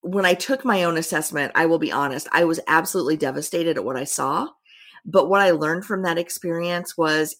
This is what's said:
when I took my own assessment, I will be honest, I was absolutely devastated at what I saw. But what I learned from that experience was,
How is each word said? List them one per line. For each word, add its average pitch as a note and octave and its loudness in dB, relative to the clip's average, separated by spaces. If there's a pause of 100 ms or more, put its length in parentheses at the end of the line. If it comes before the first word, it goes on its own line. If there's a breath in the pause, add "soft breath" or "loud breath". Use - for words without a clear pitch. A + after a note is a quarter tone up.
when F#3 -2
I F3+ 6
took C4 -2
my G3 2
own E3+ 2
assessment, D#3 -2
I E3 4
will E3 4
be D#3 -2
honest, C3+ -2
I E3+ 4
was E3 0
absolutely D#3+ 0
devastated D3+ -2
at G2 -4
what B2+ -4
I B2+ -6
saw. D3 -2 (580 loud breath)
But E3+ 4
what G3 4
I F#3 6
learned D#3+ 0
from F#3+ -4
that E3+ -2
experience F3 -6
was, D#3 0